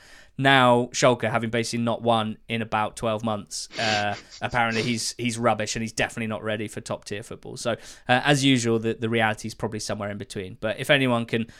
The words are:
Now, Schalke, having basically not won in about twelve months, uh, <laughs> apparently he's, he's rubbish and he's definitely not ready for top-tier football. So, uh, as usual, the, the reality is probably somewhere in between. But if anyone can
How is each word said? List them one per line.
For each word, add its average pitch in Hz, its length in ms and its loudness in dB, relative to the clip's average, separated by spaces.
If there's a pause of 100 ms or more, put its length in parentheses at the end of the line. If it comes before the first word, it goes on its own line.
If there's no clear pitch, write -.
(380)
Now, 127 540 6
Schalke, 120 360 4
having 113 220 -2
basically 117 340 -2
not 113 200 -2
won 110 340 0 (100)
in 117 140 -2
about 107 360 -2
twelve 110 260 -2
months, 104 440 -6 (120)
uh, 104 340 0 (140)
<laughs> - 160 -18
apparently 113 400 0
he's, 120 340 -2
he's 117 220 -4
rubbish 110 360 0
and 117 60 -4
he's 110 100 -6
definitely 113 360 -4
not 110 160 -6
ready 107 240 -4
for - 140 -10
top-tier 101 420 -8
football. - 340 -14
So, 120 140 -4
uh, - 520 -2
as 139 220 4
usual, 117 320 4
the, 113 160 -2
the 113 160 -4
reality 110 380 0
is 107 80 -10
probably 110 240 -6
somewhere 104 320 -6
in 101 80 -10
between. 101 400 -10
But 107 200 -4
if 139 120 0
anyone 127 340 4
can 113 220 -2 (120)